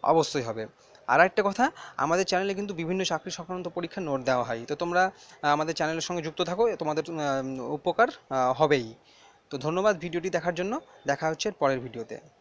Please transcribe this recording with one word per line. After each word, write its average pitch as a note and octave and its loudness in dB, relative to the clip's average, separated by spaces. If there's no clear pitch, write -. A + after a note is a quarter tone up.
অবশ্যই D3 2
হবে। A2 -6
আর C3+ 6
একটা F#3+ 6
কথা, A#3+ 2
আমাদের E3+ 2
চ্যানেলে F#3+ 0
কিন্তু G3+ -6
বিভিন্ন F3 -2
চাকরি E3+ -4
সংক্রান্ত F3+ -8
পরীক্ষার F3 -6
নোট C3+ 0
দেওয়া B2 2
হয়, A#2 -4
তো D3 -4
তোমরা, F3 2
আহ, - -6
আমাদের D#3 2
চ্যানেলের D#3+ -2
সঙ্গে F3 -4
যুক্ত D#3 -4
থাকো, F#3+ 0
তোমাদের, D3+ -2
আহ, C3+ -2
উপকার, - 2
আহ, C3 0
হবেই। B2+ 2
তো C#3+ -6
ধন্যবাদ F3+ 2
ভিডিওটি E3+ -4
দেখার E3+ 0
জন্য, G3+ -4
দেখা C#3+ 0
হচ্ছে D#3+ -2
এর G3+ -4
পরের C3+ 2
ভিডিওতে। A2+ -12